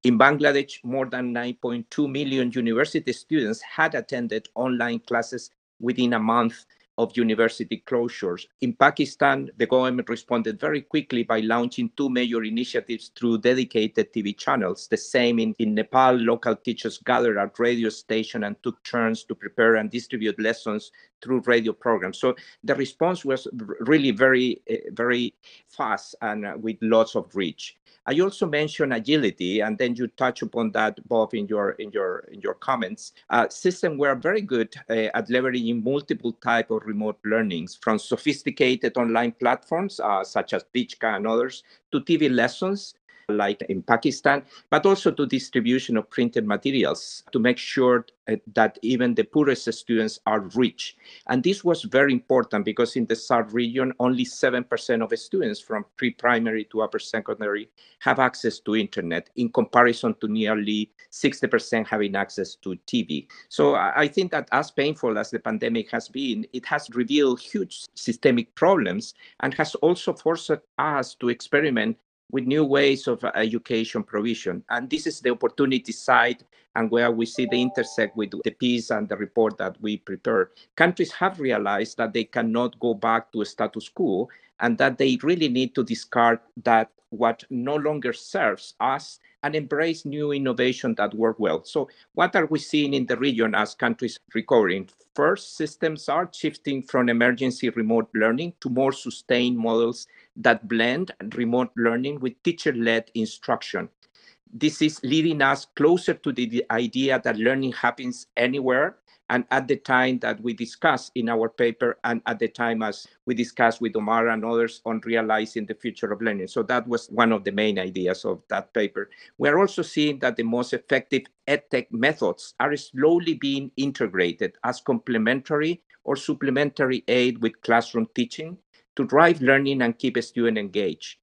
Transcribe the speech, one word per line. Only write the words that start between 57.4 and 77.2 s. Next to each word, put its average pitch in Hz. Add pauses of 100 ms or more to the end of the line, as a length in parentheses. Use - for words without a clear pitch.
have 135
access 127
to 104
internet, 87
in 120
comparison 120
to 110
nearly 107 (200)
sixty -
percent 110
having 104
access 98
to 95 (120)
T 117
V. 73 (200)
So 143
I, 95
I 151
think 185
that 143
as 143
painful 139
as 107
the 117
pandemic 113
has 113
been, 123
it 123
has 147
revealed 127
huge -
systemic 120
problems 117 (240)
and 135
has 156
also 175
forced 165 (280)
us 143
to 120
experiment 120 (340)
with 127
new 147
ways 139
of, 120
uh, -
education 113
provision. 104
And 120
this 147
is -
the 127
opportunity 127
side 123 (320)
and 113
where 120
we 113